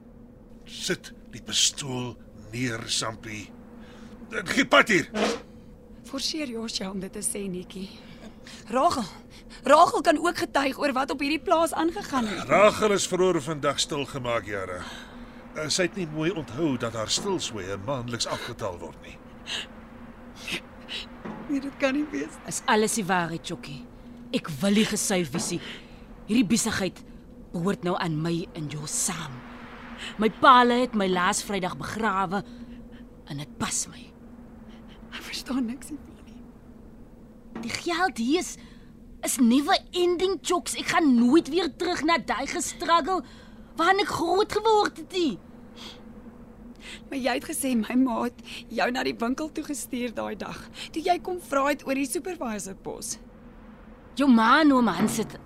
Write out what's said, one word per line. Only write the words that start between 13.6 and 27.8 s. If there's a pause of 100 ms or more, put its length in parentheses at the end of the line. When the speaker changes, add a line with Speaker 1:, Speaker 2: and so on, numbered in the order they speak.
Speaker 1:
stilgemaak,
Jara. (760)
Eh,
sy
het
nie
mooi
onthou
dat
haar
stilsweye (100)
maandeliks
afbetaal
word
nie. (2250)
Speaker 2:
Nee,
dit
kan
nie
wees. (120)
Speaker 3:
Is
alles
die
waarheid,
Chokkie? (500)
Ek (120)
wil
nie
gesuif
wees
nie. (640)
Hierdie
besigheid (500)
behoort